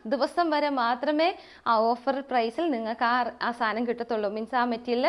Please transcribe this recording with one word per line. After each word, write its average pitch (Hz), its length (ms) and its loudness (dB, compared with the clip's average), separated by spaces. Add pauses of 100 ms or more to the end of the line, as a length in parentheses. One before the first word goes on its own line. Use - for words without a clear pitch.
(120)
ദിവസം 302 420 0
വരെ 294 160 2 (120)
മാത്രമേ 277 460 2 (420)
ആ - 20 4 (180)
ഓഫർ 247 260 0 (140)
പ്രൈസിൽ 240 340 0 (100)
നിങ്ങൾക്ക് 226 380 -2
ആ, 247 40 2 (300)
ആ 240 120 0
സാധനം 220 300 -2
കിട്ടത്തുള്ളൂ. 233 480 -2
മീൻസ് 220 260 -4
ആ - 100 2
മെറ്റീരിയൽ 240 360 0